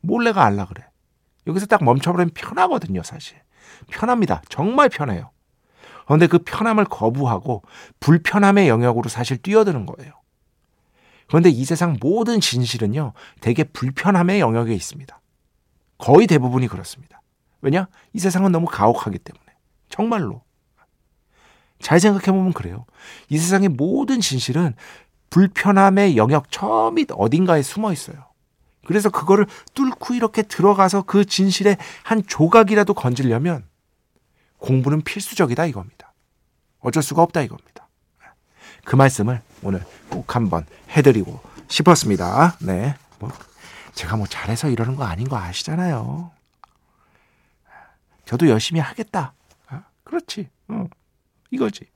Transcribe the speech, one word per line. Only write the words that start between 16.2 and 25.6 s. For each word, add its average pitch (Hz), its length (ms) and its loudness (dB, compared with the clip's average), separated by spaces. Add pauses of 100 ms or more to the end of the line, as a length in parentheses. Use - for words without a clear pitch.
대부분이 127 420 0
그렇습니다. - 540 -16 (400)
왜냐? 180 260 -2 (240)
이 220 60 -8
세상은 185 340 2
너무 170 140 0
가혹하기 107 540 0
때문에. - 260 -20 (420)
정말로. 196 540 -4 (1400)
잘 - 180 2
생각해보면 190 540 2
그래요. 101 340 -10 (420)
이 147 100 -2
세상의 190 300 2
모든 220 520 -2
진실은 135 540 -2 (560)
불편함의 196 880 4